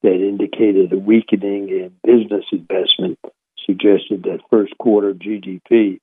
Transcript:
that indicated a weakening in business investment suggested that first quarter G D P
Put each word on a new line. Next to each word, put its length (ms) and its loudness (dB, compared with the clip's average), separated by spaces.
that 140 2
indicated 760 0
a 80 -2
weakening 680 0
in 220 -6
business 480 2
investment 640 -2
suggested 580 0
that 160 -6
first 280 0
quarter 360 0
G 260 -8
D 280 -12
P 360 2